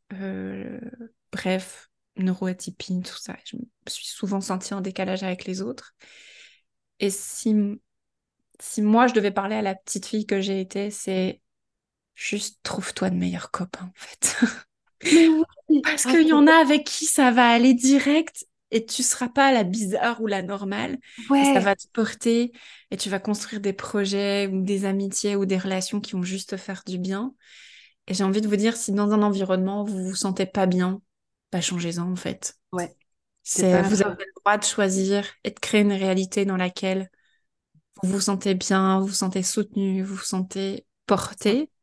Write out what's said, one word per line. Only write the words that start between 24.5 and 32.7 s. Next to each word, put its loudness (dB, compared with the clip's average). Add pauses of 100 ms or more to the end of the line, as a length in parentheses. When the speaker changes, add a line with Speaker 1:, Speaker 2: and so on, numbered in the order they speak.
Speaker 1:
des -2
amitiés -2
ou 0
des 0
relations -4
qui -12
vont -2
juste -8
te -8
faire -12
du -6
bien. -6 (760)
Et -4
j'ai 0
envie 2
de -2
vous 0
dire, 2
si -6
dans 2
un 4
environnement, 0
vous -4
vous -6
sentez -2
pas 0
bien, 0 (520)
bah, -2
changez-en, -4
en -4
fait. -8 (140)